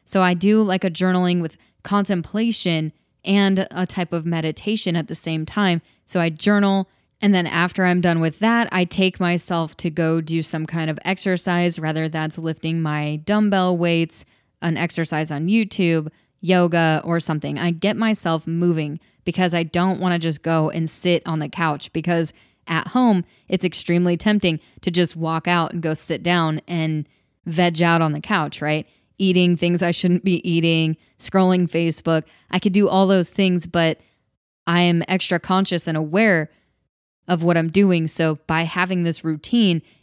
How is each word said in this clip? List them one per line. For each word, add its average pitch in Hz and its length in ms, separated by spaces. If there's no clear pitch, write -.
So 190 180
I 180 100
do, 202 300
like, 190 220
a 190 60
journaling 180 520
with 160 140
contemplation 196 1120
and 196 480
a 180 120
type 175 280
of 170 120
meditation 170 720
at 165 140
the 165 80
same 160 280
time. 180 380
So - 140
I 165 100
journal. 196 580
And 202 140
then 175 140
after 180 360
I'm 180 160
done 170 200
with 160 180
that, 233 320
I 185 140
take 185 340
myself 170 600
to 170 120
go 160 300
do 160 200
some 160 260
kind 165 220
of 156 160
exercise, 175 760
whether 160 280
that's 156 300
lifting 160 420
my 151 440
dumbbell 196 520
weights, 165 480
an 170 140
exercise 160 560
on 151 160
YouTube, 180 640
yoga, 170 640
or 170 140
something. 147 400
I 170 140
get 190 240
myself 190 500
moving 165 540
because 175 280
I 170 120
don't 175 340
wanna 180 220
just 160 240
go 160 260
and 160 180
sit - 380
on 160 140
the 147 80
couch, 160 440
because 165 400
at 165 200
home, 233 360
it's 190 160
extremely 175 520
tempting 190 440
to 180 100
just 170 240
walk 160 320
out 175 240
and 170 100
go 160 120
sit 147 280
down 160 460
and 160 400
veg 170 380
out 170 200
on 156 100
the 147 80
couch, 156 420
right? 151 240
Eating 180 400
things 175 260
I 175 80
shouldn't 175 340
be 180 240
eating, 165 480
scrolling 185 500
Facebook. 165 560
I 185 80
could 190 140
do 202 160
all 190 180
those 185 240
things, 180 360
but 165 340
I 175 160
am 170 260
extra 180 320
conscious 185 480
and 160 80
aware 165 540
of 170 160
what 170 140
I'm 165 140
doing. 180 360
So 156 400
by 160 160
having 180 400
this 170 220
routine, 170 580